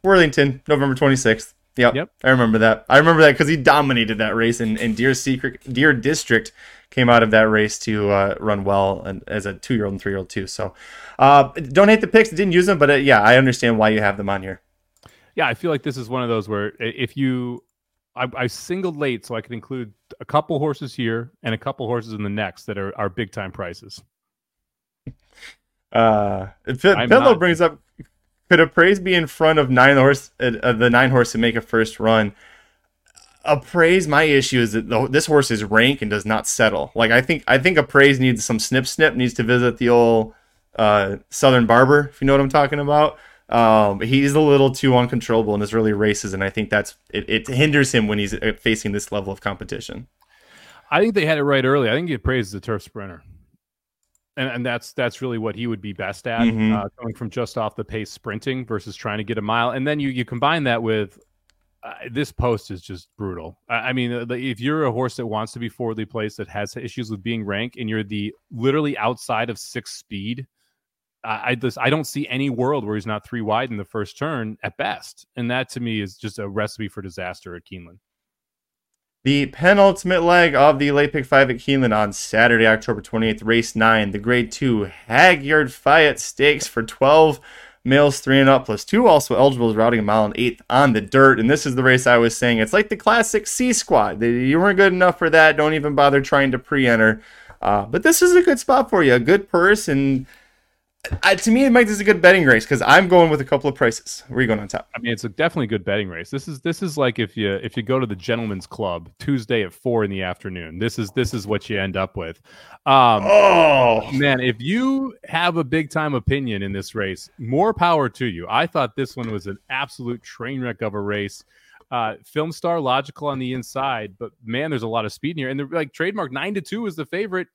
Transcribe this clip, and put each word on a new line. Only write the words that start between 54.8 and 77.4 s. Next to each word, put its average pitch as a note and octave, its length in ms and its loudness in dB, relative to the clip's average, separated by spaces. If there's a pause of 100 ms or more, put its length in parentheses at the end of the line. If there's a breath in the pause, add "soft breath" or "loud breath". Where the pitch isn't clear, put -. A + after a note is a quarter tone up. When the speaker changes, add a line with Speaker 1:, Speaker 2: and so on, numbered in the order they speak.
Speaker 2:
that's B2 260 -6
really B2 160 -6
what A2 180 -6
he A#2 120 -8
would A2 160 -8
be G#2 100 -12
best G2 340 -10
at, A#2 140 -4
Speaker 1:
Mm-hmm. A2 320 0
Speaker 2:
uh, G#2 160 -4 (100)
coming A#2 160 -12
from A#2 140 -12
just A#2+ 300 -8
off G#2+ 180 -6
the A2 80 -10
pace A2 260 -10
sprinting B2 540 -10
versus A2 320 -10
trying G#2+ 220 -8
to G#2+ 60 -8
get G#2+ 120 -6
a G#2+ 60 -6
mile. A#2 300 -2
And C3 140 -6
then D3+ 140 -4
you, C#3 80 -4
you B2 160 -6
combine C#3+ 400 -2
that A#2 180 -2
with, A2 360 -4 (680)
uh, A2 80 -16 (180)
this C3 220 -6
post A#2+ 380 -4
is F2+ 100 -12
just - 280 -18 (100)
brutal. F#2+ 400 -12 (100)
I, A#2 60 -4
I A#2 180 -4
mean, B2 180 -4
uh, A#2+ 140 -8
the, B2 120 -8
if B2 220 -8
you're D3 260 -4
a B2+ 60 -2
horse A#2+ 260 -6
that A#2+ 100 -10
wants G#2+ 260 -8
to B2 60 -18
be A#2 100 -10
forwardly A2 380 -8
placed, G#2+ 320 -10
that G#2 100 -12
has G#2 300 -10
issues A#2 320 -12
with G2+ 120 -12
being A2+ 220 -8
ranked, G#2 320 -8
and A2 140 -10
you're A2 120 -6
the G#2 320 -10 (160)
literally C#3 460 -4
outside A#2 540 -6
of G#2 80 -10
six - 340 -14
speed, A2+ 540 -12 (760)
I, A2 280 -6
I B2+ 40 0
just, B2 220 -6
I C3 140 -2
don't D3+ 160 -2
see C#3+ 220 -10
any C3 200 -6
world B2 380 -4
where G#2+ 80 -6
he's G#2 120 -8
not G#2+ 200 -8
three A#2 160 -10
wide A2+ 280 -4
in A2 60 -10
the G2+ 80 -10
first - 320 -10
turn B2+ 460 -8
at G#2 160 -12
best. - 480 -10 (100)
And A#2+ 140 -6
that B2+ 220 -4
to B2+ 80 -10
me A2+ 200 -6
is F#2+ 160 -10
just G#2+ 220 -12
a G2+ 100 -10
recipe G#2 400 -6
for G2 140 -14
disaster F2+ 520 -14